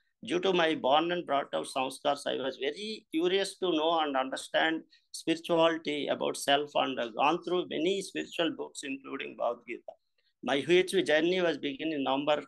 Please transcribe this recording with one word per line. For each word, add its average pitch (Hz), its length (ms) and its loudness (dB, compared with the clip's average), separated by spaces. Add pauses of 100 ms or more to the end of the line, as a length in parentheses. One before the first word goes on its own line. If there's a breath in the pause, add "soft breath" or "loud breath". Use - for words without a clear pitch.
(240)
Due 147 160 -2
to 190 140 2
my 160 220 4
born 147 360 4
and 175 140 -2
brought 143 260 -2
up 156 140 -2
samskars, 135 640 -2
I 127 80 0
was 131 260 -4
very 208 500 -6
curious 185 460 0
to 190 140 0
know 160 300 2
and 143 140 0
understand 156 680 0 (280 soft breath)
spirituality 160 960 0
about 147 280 -2
self 143 380 2
and, 135 240 0
uh, 120 80 -2
gone 147 360 0
through 175 260 -2
many 180 340 -2
spiritual 156 520 -4
books, - 280 -10
including 135 520 -10
Bhagavad 120 320 -4
Gita. - 260 -12 (500)
My 135 140 0
E 147 200 4
H 185 140 4
V 190 100 2
journey 160 400 4
was 165 160 2
begun 147 340 -6
in 143 120 -2
November 143 440 2